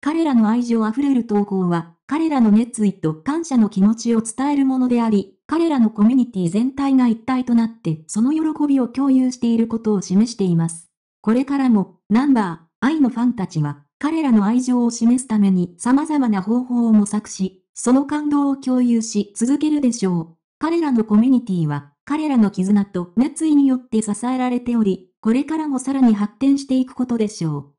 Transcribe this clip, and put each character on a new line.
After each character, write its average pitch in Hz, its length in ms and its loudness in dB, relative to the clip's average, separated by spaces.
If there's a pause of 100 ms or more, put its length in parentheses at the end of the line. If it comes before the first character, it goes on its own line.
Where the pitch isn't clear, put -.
彼 330 240 -2
ら 285 80 0
の 220 160 4
愛 240 160 0
情 226 200 0
あ 220 60 -4
ふ 269 100 -4
れ 285 120 2
る 233 120 0
投 208 200 0
稿 190 240 -2
は、 170 240 -4 (140)
彼 320 200 -2
ら 285 140 0
の 220 100 4
熱 226 340 0
意 190 80 0
と 156 200 -4
感 302 320 -6
謝 269 120 -2
の 208 120 2
気 190 120 -2
持 214 140 4
ち 233 200 -2
を 220 60 0
伝 269 300 -4
え 294 40 0
る 277 100 2
も 262 140 0
の 254 100 0
で 240 120 0
あ 226 80 0
り、 202 280 -2 (100)
彼 330 220 0
ら 285 100 0
の 220 100 4
コ 208 140 0
ミ 233 100 4
ュ 269 40 4
ニ 240 100 2
テ 190 120 -8
ィ 170 100 0
全 233 240 -2
体 277 220 0
が 247 120 4
一 226 100 0
体 254 280 -4
と 240 100 0
な 226 100 4
っ 220 40 -4
て 160 380 -6
そ 214 140 -4
の 254 100 2
喜 311 360 -2
び 277 140 2
を 240 80 -2
共 262 220 0
有 254 200 2
し 247 60 -12
て 233 100 -2
い 233 100 0
る 226 100 0
こ 226 120 -6
と 214 140 0
を 185 80 0
示 208 280 2
し 233 60 -12
て 202 80 -4
い 175 140 0
ま 165 100 0
す。 - 220 -12 (320)
こ 214 120 0
れ 262 120 0
か 277 120 -4
ら 262 120 2
も、 208 300 0 (100)
ナ 240 160 2
ン 285 80 4
バ 190 300 -2 (180)
ー、 - 40 -4
愛 311 140 0
の 262 100 4
フ - 60 -8
ァ 233 100 -2
ン 247 80 0
た 190 140 -6
ち 156 140 -4
は、 147 220 -6 (160)
彼 320 220 -2
ら 269 120 2
の 208 100 4
愛 233 180 0
情 247 220 0
を 233 80 0
示 233 320 0
す - 60 -16
た 214 100 0
め 196 100 4
に 180 280 0
様 269 280 0
々 294 220 0
な 202 140 -2
方 233 240 -2
法 240 220 0
を 220 40 4
模 208 140 6
索 214 240 -6
し、 - 340 -6 (100)
そ - 200 0
の 277 120 2
感 302 220 -4
動 285 220 0
を 269 80 -2
共 254 240 -2
有 233 200 2
し 208 360 -4
続 254 200 0
け 302 120 0
る 294 100 0
で 247 140 0
し 233 120 -4
ょ 180 140 0
う。 165 180 -10 (220)
彼 330 220 -2
ら 302 100 -2
の 220 140 0
コ 208 100 0
ミ 226 120 4
ュ 269 40 4
ニ 240 140 2
テ 196 80 -4
ィ 165 140 0
は、 143 260 -6 (100)
彼 302 240 -4
ら 269 100 0
の 208 140 4
絆 196 320 0
と 180 320 -8
熱 285 300 -2
意 311 100 2
に 285 100 4
よ 262 120 2
っ - 20 -4
て 220 220 -4
支 208 100 -4 (160)
え 262 100 -4
ら 254 120 -2
れ 240 100 -2
て 240 160 -4
お 226 80 2
り、 190 260 -2 (120)
こ 220 100 0
れ 277 140 0
か 320 100 -6
ら 311 140 -4
も 262 100 -2
さ 269 140 -6
ら 269 80 0
に 233 140 4
発 208 220 -6
展 277 200 2
し 277 100 -8
て 262 100 0
い 254 80 0
く - 100 -20
こ 247 100 -4
と 240 120 -4
で 214 120 -2
し 175 160 -8
ょ 151 120 -2
う。 139 80 -10 (140)